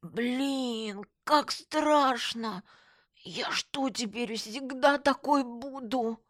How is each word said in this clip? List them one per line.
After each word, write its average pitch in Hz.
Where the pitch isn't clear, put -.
Блин, 240
как 294
страшно! 262
Я -
что, -
теперь 226
всегда 262
такой 277
буду? 240